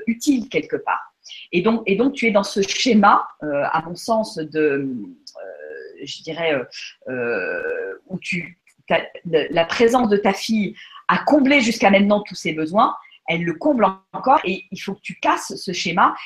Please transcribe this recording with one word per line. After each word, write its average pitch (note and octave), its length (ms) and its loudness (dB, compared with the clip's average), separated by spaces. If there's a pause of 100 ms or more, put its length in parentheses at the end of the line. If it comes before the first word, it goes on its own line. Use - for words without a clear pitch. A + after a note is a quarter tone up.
utile A#3 420 0
quelque D#3 280 -4
part. - 360 -6 (400)
Et F3 100 2
donc, A3 240 2
et G3 100 2
donc, C4+ 180 2
tu A#3 120 0
es A3+ 40 4
dans G3 120 4
ce G3+ 200 -2
schéma, G#3+ 640 4 (140)
euh, C#3+ 280 -2
à - 120 -2
mon E3+ 120 -10
sens, A3 420 -2
de, D3+ 520 0 (1160)
je - 180 -14
dirais, D#3+ 320 -2
euh, B2 100 -2 (440)
euh, F#2 880 -4 (120)
où F#3 120 -8
tu, F3 420 -8 (280)
t'as, E3+ 140 0 (220)
le, D#3+ 260 0
la E3 140 2
présence A#3 440 2
de G#3 80 4
ta G3 160 2
fille G#3+ 440 -2 (320)
a F#3 160 4
comblé C#4 360 6
jusqu'à A3+ 300 2
maintenant G3+ 320 4
tous F#3+ 120 -14
ses E3 180 -6
besoins, E3 420 2 (320)
elle E3+ 180 -2
le E3+ 100 -2
comble B3+ 320 2 (260)
encore C4+ 320 2
et F#3 260 -4
il F#3+ 80 -12
faut G3 160 -8
que - 80 -16
tu - 180 -12
casses - 340 -2
ce - 180 -8
schéma F3 420 2 (120)